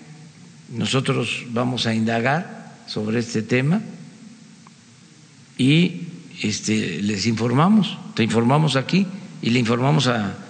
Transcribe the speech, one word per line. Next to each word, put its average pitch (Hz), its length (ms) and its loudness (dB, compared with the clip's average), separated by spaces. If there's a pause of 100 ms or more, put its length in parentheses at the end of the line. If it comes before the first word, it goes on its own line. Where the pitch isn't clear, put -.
(720)
Nosotros 127 800 -2
vamos 123 360 -2
a 113 80 0
indagar 117 800 -2 (140)
sobre 110 320 -2
este 110 220 -4
tema 135 380 2 (1800)
y, 156 520 2 (340)
este, 104 600 -2
les 101 240 -2
informamos, 131 680 2 (180)
te 117 100 2
informamos 127 500 2
aquí 170 320 2 (340)
y 113 100 -2
le 123 100 4
informamos 123 480 2
a 107 280 0 (140)